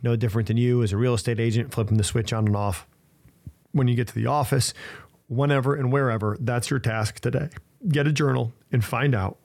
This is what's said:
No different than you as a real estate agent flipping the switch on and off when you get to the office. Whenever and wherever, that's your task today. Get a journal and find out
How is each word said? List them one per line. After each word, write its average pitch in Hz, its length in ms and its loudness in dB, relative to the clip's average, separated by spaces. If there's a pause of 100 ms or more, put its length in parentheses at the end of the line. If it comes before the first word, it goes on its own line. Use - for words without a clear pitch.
No 120 160 0
different 107 320 0
than 110 80 2
you 123 260 4
as 101 100 0
a 98 40 0
real 123 160 2
estate 117 280 -2
agent 117 320 0
flipping 107 260 2
the 101 60 2
switch 113 280 -2
on 110 140 0
and 104 100 2
off 101 300 -4 (840)
when 135 160 2
you 120 80 2
get 120 120 0
to - 60 -16
the 113 120 -2
office. 135 460 0 (540)
Whenever 139 480 2
and 131 180 0
wherever, 110 480 0
that's 120 300 -2
your 139 80 0
task 110 420 -2
today. 135 300 -2 (380)
Get 147 180 2
a 156 60 2
journal 131 420 0 (180)
and 123 100 2
find 127 320 0
out 95 300 -2